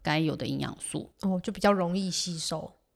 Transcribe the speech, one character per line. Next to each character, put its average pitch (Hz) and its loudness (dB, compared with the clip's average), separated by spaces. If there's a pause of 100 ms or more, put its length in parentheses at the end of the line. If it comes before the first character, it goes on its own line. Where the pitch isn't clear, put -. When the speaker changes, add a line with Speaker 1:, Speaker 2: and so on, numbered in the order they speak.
Speaker 1:
该 151 2
有 156 2
的 - -4
营 139 -2
养 - -6
素。 - -8 (120)
Speaker 2:
哦， 190 2
就 220 -4
比 196 -6
较 202 8
容 180 2
易 190 -2
吸 170 -2
收。 - -6 (240)